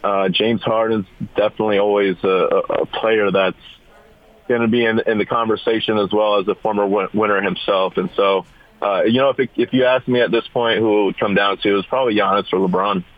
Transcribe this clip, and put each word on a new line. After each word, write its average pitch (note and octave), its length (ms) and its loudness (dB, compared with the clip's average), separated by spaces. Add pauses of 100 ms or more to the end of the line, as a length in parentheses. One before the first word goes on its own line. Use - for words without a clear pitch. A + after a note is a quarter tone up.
Uh, G2 240 0
James G#2+ 340 0
Harden's A2 440 0 (280)
definitely G#2+ 440 0
always G2+ 440 2
a, F#2+ 60 0
a, F#2 300 2
a - 280 -2
player G#2+ 460 0
that's F#2 240 0 (880)
gonna A#2 220 0
be A#2+ 160 2
in, A2+ 160 0
in A2 180 -2
the G2+ 80 -2
conversation A2 720 -2
as G2+ 140 -2
well G#2 260 2
as F#2+ 80 -2
a G2 80 -2
former G#2 320 -2
win-, G2 260 -2
winner G#2 280 0
himself. F#2+ 560 -2
And F#2 180 -4
so, G2 320 0 (340)
uh, G2 220 0
you A2 120 2
know, C3+ 160 2
if C3 100 -4
it, B2 160 -2
if A#2+ 160 -2
you C3 120 2
ask B2+ 220 2
me B2 140 0
at A2 100 2
this A#2 160 0
point A#2 320 -2
who G#2+ 220 2
it G#2 60 2
would F2+ 120 -4
come G#2 160 0
down G2+ 240 0
to, G2+ 180 0
it's F#2+ 120 -4
probably B2+ 260 0
Giannis G2 380 0
or F#2+ 160 0
LeBron. F#2+ 340 0 (160)